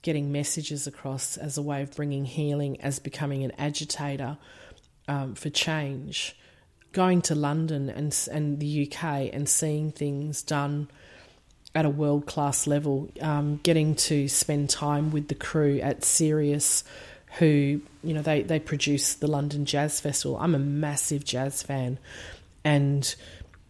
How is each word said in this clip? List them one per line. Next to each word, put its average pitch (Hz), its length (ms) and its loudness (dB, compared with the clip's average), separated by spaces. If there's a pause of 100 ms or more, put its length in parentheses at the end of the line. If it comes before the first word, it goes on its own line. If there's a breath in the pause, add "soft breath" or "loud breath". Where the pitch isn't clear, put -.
getting 143 300 -2
messages 147 560 -4
across, - 500 -6
as 147 220 -6
a - 20 -2
way 143 220 -2
of 139 120 -10
bringing 139 300 -2
healing, 143 560 -2
as 139 160 -4
becoming 139 460 -4
an 131 160 -2
agitator, 143 800 -4 (680 loud breath)
um, 135 260 -4
for - 140 -8
change. 143 840 -4 (560 soft breath)
Going 185 320 4
to 156 120 0
London 147 540 0
and, 147 240 -2 (160)
and 147 300 -2
the 147 60 -2
U 147 220 0
K 143 440 -2
and 139 160 -2
seeing 151 460 0
things 143 480 -4
done 147 480 -2 (840 loud breath)
at 160 120 4
a 147 40 4
world-class 147 800 0
level, 147 420 0 (120)
um, 147 420 0
getting 156 320 4
to 143 320 2
spend 143 420 2
time 147 420 0
with 147 180 -2
the - 60 -2
crew 147 440 2
at - 240 -2
Sirius, 151 800 2 (560 loud breath)
who, 147 400 6 (240)
you 160 100 -2
know, 151 80 -2
they, 151 200 2
they 160 180 0
produce 147 540 0
the - 140 0
London 147 380 0
Jazz 147 360 0
Festival. - 360 -2
I'm 165 180 2
a 139 40 4
massive 143 640 0
jazz 135 400 -2
fan, 131 360 -2 (640 loud breath)
and, 143 500 4 (540 loud breath)